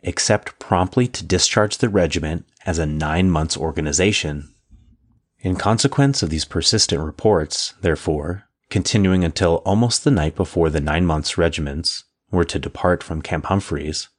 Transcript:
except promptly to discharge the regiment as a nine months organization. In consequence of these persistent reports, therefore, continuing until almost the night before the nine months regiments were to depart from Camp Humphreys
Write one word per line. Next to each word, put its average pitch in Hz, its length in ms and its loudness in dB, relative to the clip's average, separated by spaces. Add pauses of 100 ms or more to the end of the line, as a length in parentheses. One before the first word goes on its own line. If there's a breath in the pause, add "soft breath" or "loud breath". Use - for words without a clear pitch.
except - 560 -2
promptly 95 480 0
to - 160 -10
discharge 92 540 0
the 127 100 0
regiment 82 580 0 (200)
as 85 120 -2
a 80 80 0
nine 78 460 0
months 78 240 0
organization. 78 960 -2 (880)
In 92 160 -2
consequence 135 680 2
of 82 60 -2
these 78 160 -2
persistent - 560 0
reports, 78 800 0
therefore, 80 640 -2 (240)
continuing 92 560 2
until 82 300 2 (100)
almost 113 380 2
the 147 80 4
night 80 240 2
before 85 340 2
the 76 100 0
nine 76 260 0
months 78 320 -2
regiments 80 680 -2 (260)
were 87 140 2
to - 140 -4
depart 82 440 0
from 80 180 -6
Camp 82 240 -6
Humphreys 78 600 -4 (120)